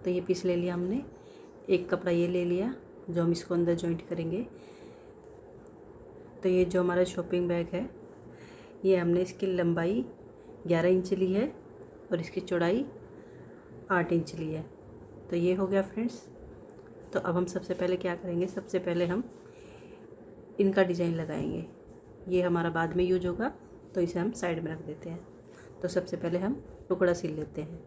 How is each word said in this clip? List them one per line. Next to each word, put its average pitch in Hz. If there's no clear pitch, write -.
तो 185
ये 180
पीस 180
ले 180
लिया 175
हमने, 180
एक 180
कपड़ा 180
ये 170
ले 180
लिया 185
जो 170
हम 170
इसको 170
अंदर 170
joint 170
करेंगे। 170
तो 190
ये 185
जो 180
हमारा 180
shopping 180
bag 170
है, 185
ये 190
हमने 175
इसकी 185
लंबाई 180
ग्यारह 170
इंच 185
ली 185
है 220
और 175
इसकी 170
चौड़ाई 180
आठ 175
इंच 170
ली 160
है। 156
तो 175
ये 175
हो 190
गया 196
friends। 220
तो 190
अब 175
हम 180
सबसे 180
पहले 180
क्या 180
करेंगे, 175
सबसे 185
पहले 175
हम 170
इनका 196
design 175
लगाएंगे। 156
ये 180
हमारा 170
बाद 165
में 180
यूज 180
होगा, 202
तो 185
इसे 170
हम 180
side 170
में 160
रख 160
देते 151
हैं। 170
तो 180
सबसे 175
पहले 170
हम 190
टुकड़ा 180
सिल 170
लेते 151
हैं। 165